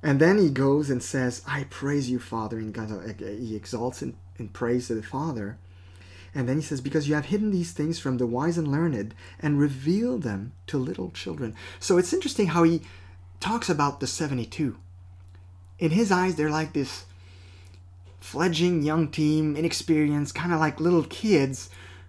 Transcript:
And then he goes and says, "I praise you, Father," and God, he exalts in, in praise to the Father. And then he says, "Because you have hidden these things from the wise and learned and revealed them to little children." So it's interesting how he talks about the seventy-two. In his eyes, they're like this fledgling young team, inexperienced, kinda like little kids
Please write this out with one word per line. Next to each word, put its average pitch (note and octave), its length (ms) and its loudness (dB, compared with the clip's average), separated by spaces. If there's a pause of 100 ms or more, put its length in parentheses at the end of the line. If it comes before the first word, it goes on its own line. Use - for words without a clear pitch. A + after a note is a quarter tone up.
And C#3+ 160 4
then F3 200 8
he F#3 100 8
goes C#3 400 2
and B2 140 0
says, B2+ 440 -2
"I C#3+ 180 -6
praise C#3 440 -4
you, B2 100 0
Father," A2+ 400 -6
and A2 140 -8
God, G#2+ 480 -8
he G#2+ 340 -8
exalts A#2+ 460 -6
in, C3+ 160 -8 (220)
in A2+ 100 -10
praise B2 380 0
to A#2+ 80 -4
the A2 80 -4
Father. C3 560 -6 (760)
And B2+ 140 -2
then C3 80 2
he D#3 60 0
says, D3 180 -6
"Because C#3+ 260 -2
you D3 80 2
have D3 120 0
hidden G#3 240 0
these F3 220 -2
things D#3+ 260 -2
from C3 180 -2
the A#2+ 100 2
wise C#3 300 0
and D#3+ 100 0
learned C#3 480 0 (240)
and D3 220 2
revealed E3+ 640 0
them G#2+ 300 -4 (160)
to D3 100 -2
little B2+ 320 -4
children." C#3 440 -8 (240)
So F3+ 200 4
it's F3+ 160 2
interesting D4 320 0
how E3+ 160 4
he E3 180 6 (600)
talks A3+ 280 -2
about D3 320 0
the C#3 60 -4
seventy-two. C3+ 720 -4 (1000)
In E3 120 2
his G3 200 4
eyes, F3+ 260 2
they're D3+ 120 2
like D3+ 240 -2
this - 320 -4 (1160)
fledgling E3+ 600 2
young D3+ 260 2
team, D3+ 460 2
inexperienced, D3+ 800 2
kinda E3+ 220 0
like D#3 240 0
little E3+ 240 4
kids C#3 640 2 (400)